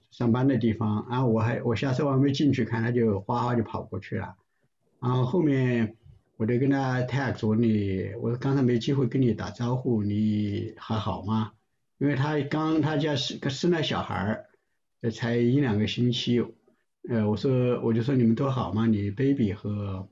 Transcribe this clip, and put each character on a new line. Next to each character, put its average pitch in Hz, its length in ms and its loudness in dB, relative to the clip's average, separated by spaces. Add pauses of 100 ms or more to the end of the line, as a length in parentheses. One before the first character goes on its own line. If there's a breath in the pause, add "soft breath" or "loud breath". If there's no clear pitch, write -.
(100)
上 120 220 0
班 127 160 2
的 131 80 2
地 113 160 2
方， 107 380 -2
然 123 100 -2
后 131 80 2
我 110 120 4
还， 117 220 0
我 120 140 0
下 139 160 -2
车 143 180 0
还 135 80 2
没 139 140 4
进 143 180 2
去 127 140 2
看， 113 180 -2
他 117 80 0
就 113 300 2
哗 120 220 -2
哗 123 120 0
就 117 80 2
跑 92 200 -8
过 95 180 -10
去 - 160 -8
了。 92 180 -8 (680)
然 123 100 0
后 127 140 2
后 175 160 0
面 127 540 2 (420)
我 110 80 -2
就 120 120 2
跟 139 120 2
他 131 320 0
tag 127 340 -2
说 110 200 0
：“你， 101 540 0 (120)
我 117 140 -2
刚 135 200 0
才 139 60 2
没 123 160 4
机 139 160 -2
会 131 120 2
跟 135 140 0
你 117 140 2
打 92 160 -8
招 120 260 -2
呼， 120 260 0
你 104 760 0
还 - 180 -6
好 92 260 -4
吗？” 107 300 -2 (460)
因 139 100 0
为 143 60 0
他 147 280 0
刚， 156 380 0
他 147 160 0
家 147 200 0
是 - 200 -4
个 143 140 -4
生 175 220 0
了 160 100 0
小 - 200 -2
孩 - 120 -6
儿， 95 320 -4 (540)
呃， 120 100 -2
才 117 260 -2
一 120 240 4
两 113 160 2
个 104 100 0
星 123 260 0
期。 120 280 0 (680)
呃， 110 200 0
我 107 80 2
说， 123 460 2
我 117 100 2
就 113 100 2
说 139 140 0
：“你 123 60 4
们 113 140 6
都 139 120 0
好 113 240 -2
吗？ 110 140 0
你 101 240 2
baby 127 420 0
和 101 600 -6